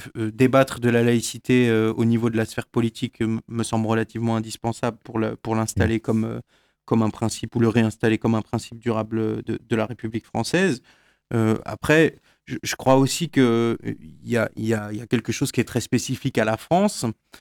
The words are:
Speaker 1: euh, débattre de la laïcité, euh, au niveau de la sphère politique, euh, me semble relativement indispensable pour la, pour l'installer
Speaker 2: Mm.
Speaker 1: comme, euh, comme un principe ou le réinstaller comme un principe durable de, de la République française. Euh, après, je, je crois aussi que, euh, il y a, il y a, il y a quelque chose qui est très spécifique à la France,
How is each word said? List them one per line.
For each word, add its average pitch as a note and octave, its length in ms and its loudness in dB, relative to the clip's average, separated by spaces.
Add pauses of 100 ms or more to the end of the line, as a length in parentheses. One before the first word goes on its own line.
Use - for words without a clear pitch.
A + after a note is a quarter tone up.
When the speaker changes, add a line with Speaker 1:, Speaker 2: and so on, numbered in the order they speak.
(160)
Speaker 1:
euh, A2 160 -4
débattre B2+ 480 4
de A#2+ 80 2
la A#2 140 4
laïcité, A#2+ 640 2
euh, A2 240 2
au A2+ 140 0
niveau A#2 240 2
de A#2+ 80 -2
la C3+ 80 0
sphère - 200 -8
politique, A#2 540 -4
euh, A2+ 160 0 (120)
me A#2 140 -4
semble A2+ 240 -2
relativement A2+ 480 0
indispensable A2+ 720 -4
pour A#2 140 -6
la, A2+ 180 -2
pour A2+ 180 -6
l'installer A2+ 420 0
Speaker 2:
Mm. A2 40 -4
Speaker 1:
comme, A2 240 -2
euh, A#2 160 -8 (460)
comme A2+ 160 2
un G#2+ 80 0
principe - 440 -6
ou A#2+ 60 0
le A2+ 80 4
réinstaller A2 480 2
comme A2+ 180 0
un A2 60 0
principe A#2 380 -8
durable A2 640 -4
de, A2 160 -6 (100)
de A#2 80 0
la A2 80 0
République A2+ 400 -8
française. D3 560 0 (520)
Euh, A2 320 2
après, - 520 2 (300)
je, B2+ 180 -8
je - 100 -6
crois C3 220 4
aussi C3+ 340 2
que, A#2 540 2
euh, A2 160 -4
il D#2+ 280 -18
y A#2 80 0
a, A2 200 0
il A2 100 -4
y A2+ 80 2
a, G#2 160 -4
il G#2 80 -8
y - 20 -10
a A#2+ 60 -14
quelque A#2+ 240 -2
chose - 220 -4
qui - 80 0
est A2+ 40 0
très - 160 -4
spécifique B2 560 -4
à A2 80 4
la A2 120 2
France, - 480 0 (360)